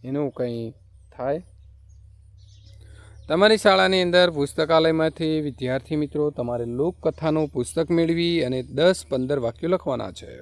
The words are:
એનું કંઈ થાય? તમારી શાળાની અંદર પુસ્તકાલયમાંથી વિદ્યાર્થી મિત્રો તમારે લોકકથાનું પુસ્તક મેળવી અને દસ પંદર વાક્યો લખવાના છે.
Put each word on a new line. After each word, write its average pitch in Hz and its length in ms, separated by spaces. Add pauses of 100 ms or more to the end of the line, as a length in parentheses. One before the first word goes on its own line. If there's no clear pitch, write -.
એનું 139 280
કંઈ 120 420 (440)
થાય? 139 240 (1900)
તમારી 208 300
શાળાની 190 440
અંદર 180 300
પુસ્તકાલયમાંથી 160 1080
વિદ્યાર્થી 131 540
મિત્રો 147 340
તમારે 120 360
લોકકથાનું 156 840
પુસ્તક 151 440
મેળવી 170 520
અને 127 200
દસ 147 460
પંદર 135 300
વાક્યો 120 300
લખવાના 127 420
છે. 65 300